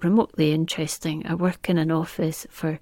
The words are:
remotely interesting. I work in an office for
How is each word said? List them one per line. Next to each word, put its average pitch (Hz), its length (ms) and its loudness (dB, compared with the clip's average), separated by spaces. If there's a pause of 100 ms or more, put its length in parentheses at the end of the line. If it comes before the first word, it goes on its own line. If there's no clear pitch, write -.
remotely 170 520 4
interesting. 156 760 -4
I 165 80 -2
work 180 340 0
in 175 80 4
an 160 140 2
office 160 580 -2
for 156 320 -4